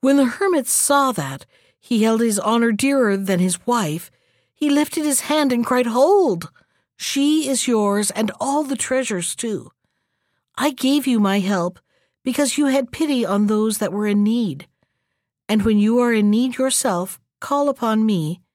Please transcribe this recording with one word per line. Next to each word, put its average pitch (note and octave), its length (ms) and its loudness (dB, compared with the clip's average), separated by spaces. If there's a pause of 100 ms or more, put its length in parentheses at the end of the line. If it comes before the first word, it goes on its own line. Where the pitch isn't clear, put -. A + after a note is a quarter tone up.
When C#4 160 4
the C#4 80 4 (120)
hermit F4+ 300 0
saw C#4 460 0
that C3+ 340 -8 (320)
he A3 240 0
held A3+ 180 2
his A3 160 0
honor A#3 340 0
dearer A#3 460 2
than F#3+ 220 -2
his F3+ 260 -2
wife, F#3+ 460 -2 (420)
he D4 160 -2
lifted D4 360 0
his C#4+ 160 0
hand D4 300 0
and A#3+ 140 0
cried, B3 220 0
"Hold! C4 640 2 (460)
She C#4+ 500 0
is C4+ 200 -2
yours, G#3 440 0
and A3 180 -2 (100)
all C#4 240 0
the C4+ 120 -4
treasures A#3+ 600 -4
too. G#3+ 360 -6 (840)
I D4 140 0
gave C4+ 360 0
you A#3+ 120 2
my G3+ 200 2
help F3+ 400 -2 (440)
because C4 340 0
you D4 100 2
had C4+ 240 0
pity C#4 340 0
on G3+ 220 0
those G#3+ 300 0
that F#3+ 140 -2
were G#3 160 -4
in G#3 160 2
need. G#3 440 -2 (800)
And G#3 160 2
when A3 140 2
you G#3+ 220 4
are A#3+ 140 2
in G#3 160 2
need A#3+ 280 0
yourself, A3 600 -2 (200)
call C#4+ 300 -2
upon A3 360 0
me F3 360 -2 (140)